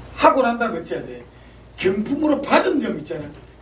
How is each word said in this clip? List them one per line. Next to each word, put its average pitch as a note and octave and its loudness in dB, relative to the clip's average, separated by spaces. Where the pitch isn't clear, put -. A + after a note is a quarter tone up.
하고 C4+ 6
난 A#3 0
다음에 A3+ -4
어찌 - -8
해야 - -8
돼? B2 -16
경품으로 C4+ 0
받은 D4+ 2
점 A3 -4
있잖아. D3+ -10